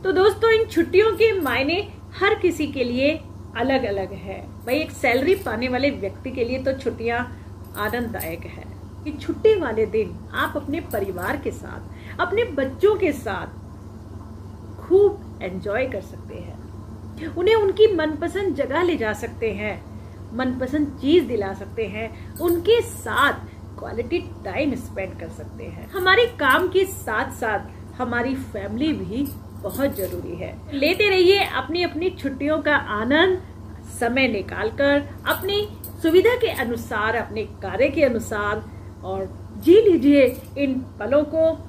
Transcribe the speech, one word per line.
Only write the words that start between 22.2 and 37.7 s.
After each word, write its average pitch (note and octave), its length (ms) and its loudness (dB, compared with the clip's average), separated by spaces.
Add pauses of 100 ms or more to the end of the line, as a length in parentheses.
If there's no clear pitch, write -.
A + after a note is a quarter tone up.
उनके F4 420 4
साथ - 640 0 (320)
quality A#3 400 -4 (260)
time A#3 320 -2
spend - 440 -8
कर E3 80 -10
सकते - 360 -14
हैं। - 260 -12
हमारे F#4+ 360 6 (140)
काम D4+ 280 4
के F#4+ 160 4
साथ A#3 480 -4
साथ G#3+ 440 -4 (220)
हमारी A#3+ 360 -2
family A#3+ 580 -4
भी G#3 340 -4 (360)
बहुत C4 340 -2
जरूरी F3 400 -6
है। - 160 -10 (200)
लेते E4+ 360 4
रहिए F#4+ 360 6
अपनी E4+ 380 -2
अपनी E4+ 280 0
छुट्टियों C#4+ 520 -2
का D4 120 4
आनंद C#4+ 640 2 (600)
समय B3 280 2
निकालकर, A3 760 0 (240)
अपनी G4+ 420 0 (340)
सुविधा F#4 340 6
के A4+ 140 0 (120)
अनुसार, A#3 540 -2
अपने G#3 260 -4 (200)
कार्य A3 260 2